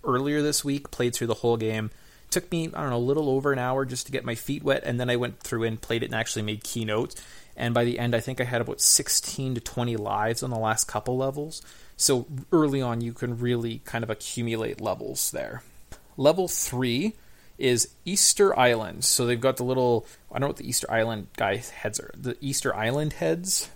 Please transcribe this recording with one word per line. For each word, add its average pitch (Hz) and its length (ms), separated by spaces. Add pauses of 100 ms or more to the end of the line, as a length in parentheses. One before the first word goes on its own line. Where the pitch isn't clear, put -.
earlier 143 380
this 147 200
week, 139 280
played 120 240
through 117 140
the 110 60
whole 117 220
game. 110 340 (400)
Took 175 220
me, 165 220
I - 80
don't 139 80
know, 120 60
a - 20
little 139 320
over 135 200
an 135 80
hour 127 280
just 127 200
to 131 60
get 123 140
my 117 80
feet 143 280
wet, 139 220
and 123 160
then 123 80
I 123 80
went 123 240
through 113 240
and 113 160
played 117 220
it 117 40
and 113 80
actually 113 280
made 107 200
keynotes. 110 540 (400)
And 120 160
by 120 120
the 120 140
end, 120 160
I 113 60
think 127 220
I - 20
had 123 160
about - 220
sixteen - 720
to 113 60
twenty 120 360
lives 107 460
on 131 80
the 117 80
last 110 260
couple 127 320
levels. 143 460 (340)
So 127 300 (260)
early 143 300
on, 117 180
you 117 140
can 120 240
really 117 480
kind 113 180
of 110 60
accumulate 113 720
levels - 480
there. - 320 (560)
Level 165 280
three 127 680 (440)
is 123 300 (160)
Easter 196 520
Island. 117 480
So - 220
they've 120 140
got 131 160
the 123 80
little, 123 420 (240)
I - 40
don't 131 80
know 139 40
what - 120
the - 100
Easter - 200
Island 113 380 (100)
guy 101 200
heads - 420
are, - 180
the 127 240
Easter 139 320
Island 135 420
heads 175 600